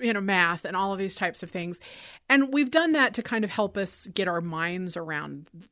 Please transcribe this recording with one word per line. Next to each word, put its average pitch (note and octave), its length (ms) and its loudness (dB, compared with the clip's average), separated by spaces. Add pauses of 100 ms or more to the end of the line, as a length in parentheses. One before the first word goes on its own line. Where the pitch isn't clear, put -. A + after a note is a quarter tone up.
you A#3 120 2
know, G3+ 80 0
math F3+ 440 2
and F3 120 -6
all G3 160 0
of F#3+ 60 -4
these F#3+ 160 -4
types F3 280 -4
of E3+ 80 -12
things. F3 280 -6 (500)
And C#4 240 4
we've C#4 180 2
done D#4+ 220 4
that C4+ 220 4
to A3+ 80 -4
kind A3 200 0
of G3 80 -2
help G#3 260 -2
us - 300 -4
get F#3+ 200 2
our E3+ 140 0
minds E3+ 560 -4
around D3+ 500 -8 (240)